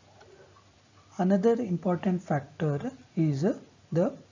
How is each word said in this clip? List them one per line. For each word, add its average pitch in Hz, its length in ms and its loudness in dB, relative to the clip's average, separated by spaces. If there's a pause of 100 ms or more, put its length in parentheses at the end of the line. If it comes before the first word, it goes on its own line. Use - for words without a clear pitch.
(1200)
Another 196 360 4
important 180 680 -2
factor 151 720 -4 (240)
is 151 280 2 (480)
the 180 180 2 (220)